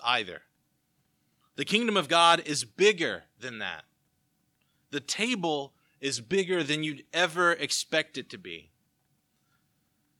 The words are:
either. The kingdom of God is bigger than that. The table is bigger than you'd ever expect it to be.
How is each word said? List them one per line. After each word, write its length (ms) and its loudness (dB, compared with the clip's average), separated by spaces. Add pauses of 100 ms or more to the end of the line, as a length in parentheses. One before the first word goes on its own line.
either. 380 -2 (1120)
The 80 -4
kingdom 320 0
of 120 0
God 380 6
is 180 -4
bigger 600 0 (160)
than 180 -10
that. 260 -8 (1080)
The 100 -4
table 720 -2 (280)
is 200 -4
bigger 420 0
than 220 -2
you'd 280 -6
ever 400 2
expect 640 -2
it 140 -12
to 80 -14
be. 320 -14 (1500)